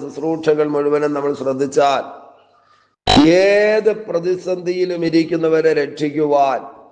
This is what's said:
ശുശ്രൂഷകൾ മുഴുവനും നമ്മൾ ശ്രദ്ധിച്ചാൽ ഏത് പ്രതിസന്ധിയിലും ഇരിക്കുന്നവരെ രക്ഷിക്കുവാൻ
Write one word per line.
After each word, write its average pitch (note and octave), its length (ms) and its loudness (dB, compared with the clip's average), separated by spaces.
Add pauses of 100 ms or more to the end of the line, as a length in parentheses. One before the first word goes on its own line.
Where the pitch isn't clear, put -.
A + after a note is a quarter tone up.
ശുശ്രൂഷകൾ D3+ 680 -2
മുഴുവനും D3 460 0
നമ്മൾ C#3+ 200 -4
ശ്രദ്ധിച്ചാൽ C3+ 680 0 (1300)
ഏത് G#3 760 2
പ്രതിസന്ധിയിലും F3+ 1000 -4
ഇരിക്കുന്നവരെ D#3+ 680 2
രക്ഷിക്കുവാൻ C#3+ 840 0 (320)